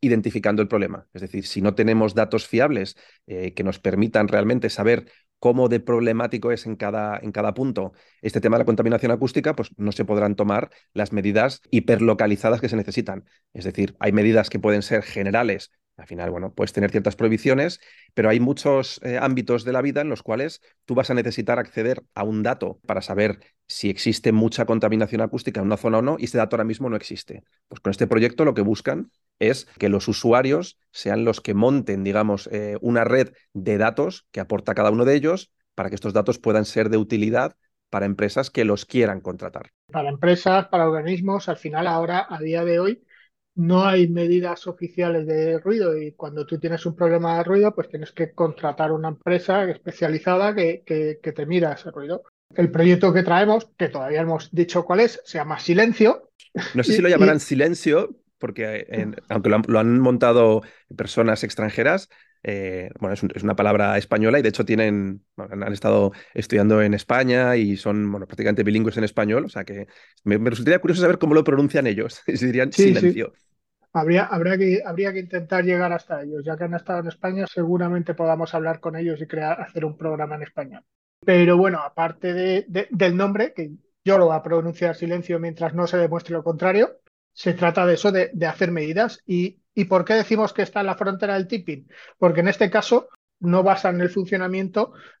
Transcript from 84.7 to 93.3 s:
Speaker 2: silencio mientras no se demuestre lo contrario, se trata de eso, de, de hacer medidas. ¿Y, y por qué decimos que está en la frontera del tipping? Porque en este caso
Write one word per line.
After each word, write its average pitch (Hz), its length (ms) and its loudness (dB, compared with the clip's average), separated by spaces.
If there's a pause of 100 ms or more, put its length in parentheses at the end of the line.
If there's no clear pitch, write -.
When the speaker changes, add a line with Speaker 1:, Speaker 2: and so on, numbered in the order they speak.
Speaker 2:
silencio 175 420 -4
mientras 165 360 -6
no 175 120 0
se 175 100 -2
demuestre 170 380 -2
lo 160 80 -6
contrario, 185 560 0 (340)
se 175 220 -2
trata 180 320 2
de 175 80 6
eso, 202 160 2
de, 185 240 0
de 165 120 -2
hacer 170 260 -2
medidas. 170 540 -2
¿Y, 180 340 -2 (160)
y 202 80 0
por 180 200 2
qué 220 100 0
decimos 220 380 0
que 202 100 -2
está - 180 -4
en 196 60 -2
la 185 100 -4
frontera 196 380 -4
del 190 120 -2
tipping? 175 400 -8 (320)
Porque 170 220 4
en 175 80 2
este 196 220 2
caso 220 380 2 (300)